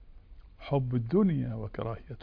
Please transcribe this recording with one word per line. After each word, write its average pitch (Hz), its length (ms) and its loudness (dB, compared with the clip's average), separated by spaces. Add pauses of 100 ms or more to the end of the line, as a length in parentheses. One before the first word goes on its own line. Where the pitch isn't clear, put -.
(600)
حب 127 360 0
الدنيا 127 580 4
وكراهية 110 680 -6